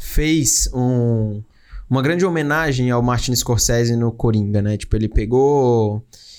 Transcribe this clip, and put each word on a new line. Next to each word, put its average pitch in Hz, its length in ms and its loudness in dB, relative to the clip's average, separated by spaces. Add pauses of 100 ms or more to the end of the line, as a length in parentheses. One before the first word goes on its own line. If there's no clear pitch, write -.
fez - 720 0
um, 117 640 0 (480)
uma 131 140 0
grande 175 240 0
homenagem 147 640 0
ao 120 100 2
Martin 123 360 0
Scorsese 117 580 0
no 117 160 0
Coringa, 104 500 0
né? 104 160 -2
Tipo, - 200 -4
ele 110 120 -2
pegou 120 960 2 (340)